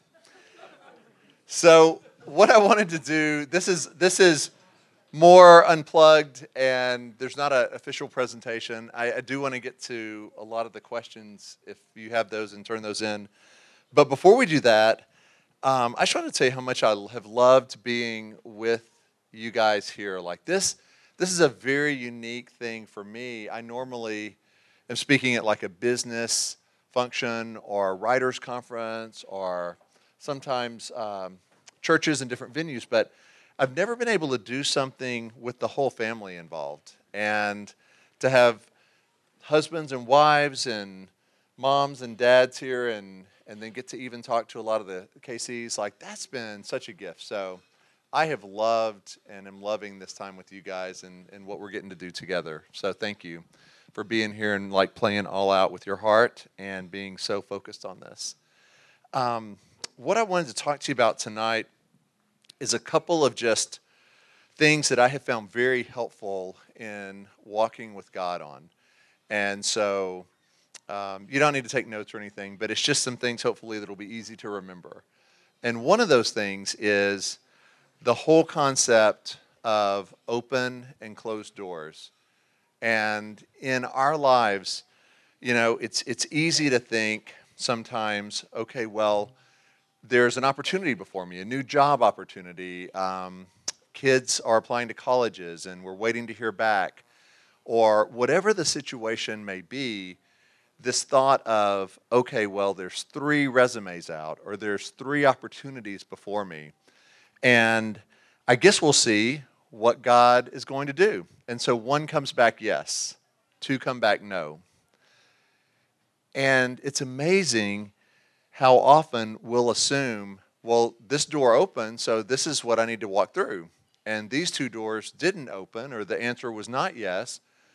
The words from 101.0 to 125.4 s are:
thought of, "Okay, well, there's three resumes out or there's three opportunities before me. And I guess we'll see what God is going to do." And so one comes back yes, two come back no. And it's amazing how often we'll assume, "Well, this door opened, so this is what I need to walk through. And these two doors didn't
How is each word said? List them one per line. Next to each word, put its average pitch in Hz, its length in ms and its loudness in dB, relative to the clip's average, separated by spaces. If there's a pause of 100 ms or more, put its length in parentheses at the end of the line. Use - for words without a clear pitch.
thought 135 440 2
of, 101 520 0 (120)
"Okay, 120 360 0
well, 98 260 -2
there's 92 300 -10
three 147 440 -2
resumes 117 640 0
out 78 340 -10
or 101 140 -10
there's 101 320 -6
three 143 380 -2
opportunities 120 760 -4
before 101 440 -8
me. 76 260 -16 (720)
And 113 580 2 (480)
I 123 80 6
guess 180 240 6
we'll 147 140 4
see 120 480 2 (260)
what 117 320 0
God 123 540 6
is 139 100 -12
going 139 220 -6
to 139 80 -8
do." 180 320 0 (200)
And 120 140 -8
so 123 160 0
one 139 300 -2
comes 143 260 -4
back 113 300 2
yes, - 540 -4 (440)
two 135 180 -4
come 123 220 -6
back 104 220 2
no. 85 380 -10 (1700)
And 131 480 2
it's 143 200 -6
amazing 127 920 -2 (600)
how 131 260 6
often 120 640 4
we'll 120 280 0
assume, 107 680 -4 (220)
"Well, 117 320 2 (120)
this 143 200 -2
door 135 280 4
opened, 117 460 0
so 110 220 0
this 127 240 -4
is 143 180 -4
what 117 160 2
I 113 60 0
need 113 140 -6
to 107 80 -8
walk 95 260 0
through. 95 340 -6 (380)
And 107 240 -6
these 165 200 -2
two 127 200 -6
doors 110 400 -8
didn't 160 400 -4